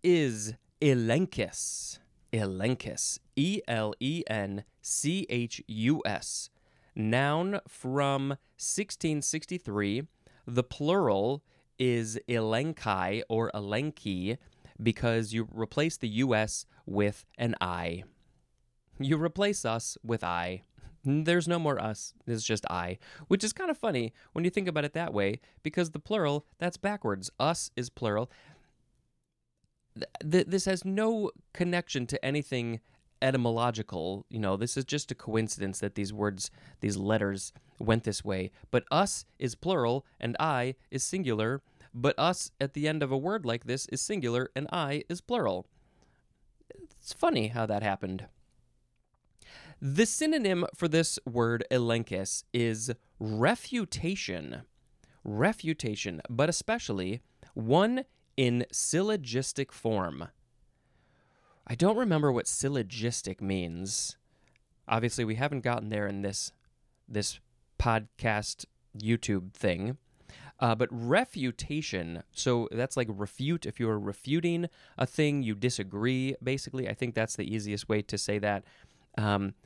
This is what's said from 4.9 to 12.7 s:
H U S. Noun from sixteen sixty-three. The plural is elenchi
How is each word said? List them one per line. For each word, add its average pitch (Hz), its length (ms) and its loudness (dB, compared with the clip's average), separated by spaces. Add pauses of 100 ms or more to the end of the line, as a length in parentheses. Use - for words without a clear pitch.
H 120 380 -2
U 117 380 2
S. - 440 -4 (440)
Noun 143 760 2
from 139 720 0 (200)
sixteen 160 640 -2
sixty-three. 113 840 -2 (420)
The 123 180 2
plural 143 800 2 (380)
is 117 480 2
elenchi 110 1000 0